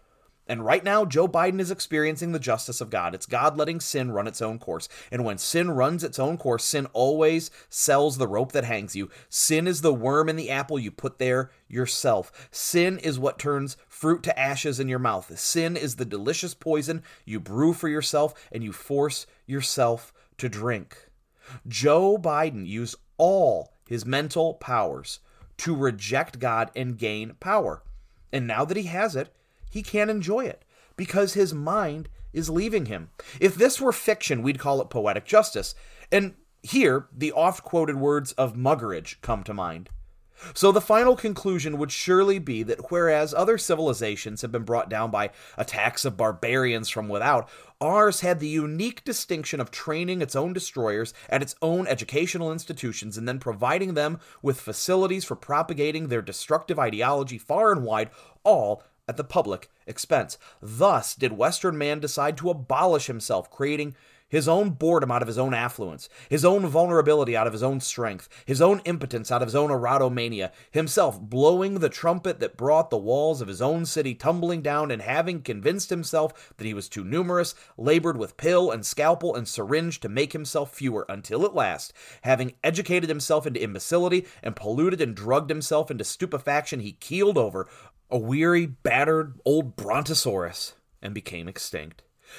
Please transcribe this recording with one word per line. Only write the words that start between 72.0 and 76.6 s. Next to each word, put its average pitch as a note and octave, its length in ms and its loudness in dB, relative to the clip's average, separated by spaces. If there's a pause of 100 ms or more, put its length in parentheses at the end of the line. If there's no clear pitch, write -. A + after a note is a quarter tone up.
that G#2+ 160 -4
brought D#3 360 2
the A#2+ 60 0
walls C3+ 440 0
of G#2 60 -8
his F#2+ 120 -10
own D#3 280 0
city C3+ 260 -2
tumbling E3+ 480 -2
down, D3 300 0
and G#2+ 100 -6
having D#3+ 400 -2
convinced C3 480 -2
himself D#3+ 680 -2
that A2 100 -10